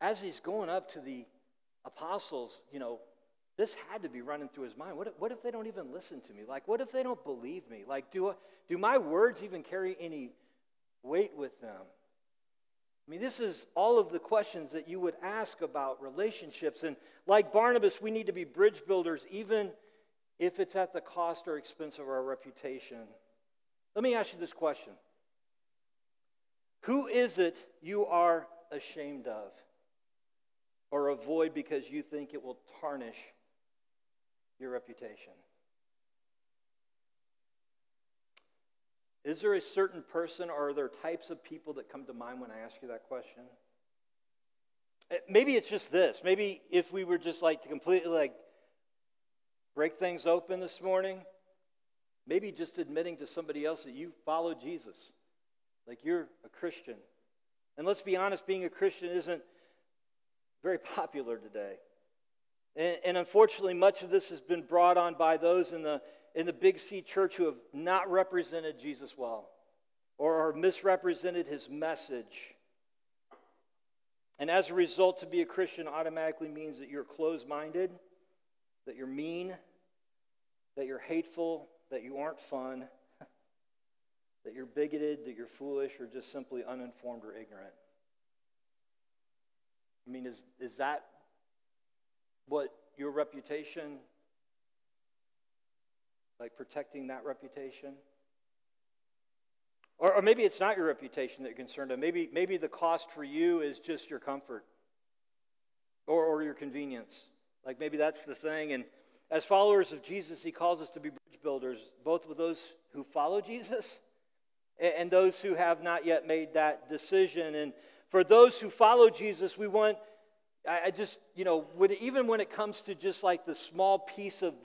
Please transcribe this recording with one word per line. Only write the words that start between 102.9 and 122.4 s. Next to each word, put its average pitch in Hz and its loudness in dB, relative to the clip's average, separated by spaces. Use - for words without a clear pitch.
for 151 -12
you 165 2
is 143 -4
just - -10
your 127 -8
comfort 139 -8
or, 160 4
or 156 0
your 147 -6
convenience. 135 -10
Like, 131 -10
maybe 151 -6
that's 151 0
the 135 -10
thing. 156 -4
And 127 -4
as 160 0
followers 196 6
of 143 -12
Jesus, 170 -10
he 165 -6
calls 170 0
us 151 -12
to 160 -14
be 147 -8
bridge - -20
builders, 127 -4
both 165 0
with 151 -12
those 165 -4
who 143 -8
follow 160 0
Jesus 226 -8
a-, 170 2
and 175 -2
those 185 6
who 196 -2
have 170 2
not 170 0
yet 165 2
made 160 0
that 151 2
decision. 160 2
And 151 -4
for 185 6
those 240 12
who 214 -6
follow 226 10
Jesus, 190 -4
we 208 -2
want, 214 4
I, 170 0
I 190 2
just, 185 -6
you 185 -4
know, 160 2
when, 196 8
even 247 0
when 226 4